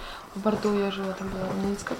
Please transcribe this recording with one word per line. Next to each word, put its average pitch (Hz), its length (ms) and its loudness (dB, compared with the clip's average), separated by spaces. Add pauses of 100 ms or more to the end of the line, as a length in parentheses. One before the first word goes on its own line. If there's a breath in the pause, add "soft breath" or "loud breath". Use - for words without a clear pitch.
(340 loud breath)
в 196 60 -6
Бордо 208 340 4
я 202 160 4
жила, 190 220 -2
там 190 160 -4
была 190 260 -2
румынская 196 460 0